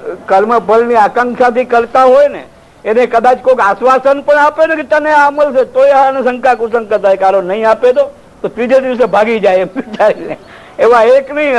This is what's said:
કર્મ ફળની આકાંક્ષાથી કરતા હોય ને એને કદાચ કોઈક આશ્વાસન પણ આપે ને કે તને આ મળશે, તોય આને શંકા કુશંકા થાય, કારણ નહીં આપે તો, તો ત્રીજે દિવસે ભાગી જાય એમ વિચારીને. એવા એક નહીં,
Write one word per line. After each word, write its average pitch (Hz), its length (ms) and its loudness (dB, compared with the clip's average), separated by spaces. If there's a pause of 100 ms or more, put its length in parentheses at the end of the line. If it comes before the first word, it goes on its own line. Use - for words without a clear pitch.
(260)
કર્મ 214 320 2
ફળની 226 360 0
આકાંક્ષાથી 247 720 0
કરતા 247 400 0
હોય 269 240 4
ને 170 160 -12 (400)
એને 226 220 0
કદાચ 240 320 0
કોઈક 247 220 0
આશ્વાસન 262 600 0
પણ 294 140 0
આપે 302 320 2
ને 320 100 -2
કે 311 60 -6
તને 302 300 -2
આ 285 180 2
મળશે, 285 340 0
તોય 262 260 0
આને 269 320 0
શંકા 247 320 0
કુશંકા 220 440 -4
થાય, 196 180 0
કારણ 190 260 0
નહીં 214 280 -2
આપે 226 220 2
તો, 277 180 -2 (320)
તો 208 60 -4
ત્રીજે 247 320 0
દિવસે 247 240 -2
ભાગી 214 360 0
જાય 190 160 2
એમ 185 200 -2
વિચારીને. 208 600 -4 (420)
એવા 226 240 4
એક 269 300 2
નહીં, 294 260 -2